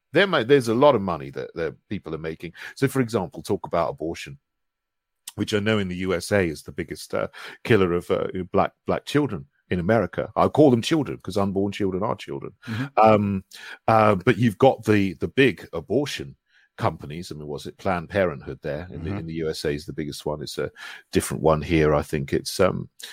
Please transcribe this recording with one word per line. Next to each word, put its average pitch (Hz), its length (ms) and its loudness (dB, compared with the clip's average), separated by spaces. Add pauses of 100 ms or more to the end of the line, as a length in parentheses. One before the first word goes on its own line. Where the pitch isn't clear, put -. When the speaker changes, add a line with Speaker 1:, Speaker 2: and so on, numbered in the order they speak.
(120)
Speaker 1:
There 175 140 4
may, 165 180 0
there's 123 260 4
a 110 40 2
lot 135 220 6
of 98 80 0
money 78 280 -4
that, 65 220 -10
that 80 220 -6 (120)
people 85 280 -8
are 76 40 -10
making. 82 340 -10 (200)
So, 135 140 -2
for 135 120 0
example, 110 440 -2
talk 98 240 -2
about 82 240 0
abortion, 76 480 -10 (960)
which 104 180 -4
I 107 60 2
know 107 180 2
in 98 100 -2
the 90 100 -6
U 92 180 -2
S 85 160 -4
A 101 100 4
is 78 220 -2
the - 80 -16
biggest, - 420 -10
uh, 101 140 -2 (360)
killer 95 300 4
of, 87 160 -2
uh, 95 180 0 (240)
black, 95 200 2 (160)
black - 180 -2
children 110 400 -2 (240)
in 90 100 -2
America. 95 560 0
I 87 120 4
call 143 240 6
them 117 100 4
children 135 380 -2
'cause 95 180 -6
unborn 98 340 0
children 95 300 -2
are 110 140 -2
children. - 380 -12 (120)
Speaker 2:
Mm-hmm. 117 200 -6 (120)
Speaker 1:
Um, 104 460 4 (440)
uh, 107 280 6
but 95 240 2
you've 117 180 2
got - 260 6
the, 101 300 2
the 92 140 -6
big 113 460 0
abortion 117 640 -4 (400)
companies. 82 560 -6
I 76 40 -10
mean, 76 120 -14
was 71 200 -10
it - 100 -16
Planned 87 320 -2
Parenthood 78 540 -2
there 78 260 -6
in 82 140 -12
the, 78 80 -6
Speaker 2:
Mm-hmm. - 80 -6
Speaker 1:
in 82 80 -10
the 82 60 -10
U 80 180 -4
S - 120 -8
A 80 60 -2
is 73 160 -6
the 73 80 -14
biggest 71 320 -10
one. 76 160 -6
It's - 160 -10
a 73 140 -4 (400)
different - 320 -2
one 78 180 4
here. 76 320 2
I 71 80 2
think 71 320 -4
it's, - 260 -4
um, 90 300 2 (240)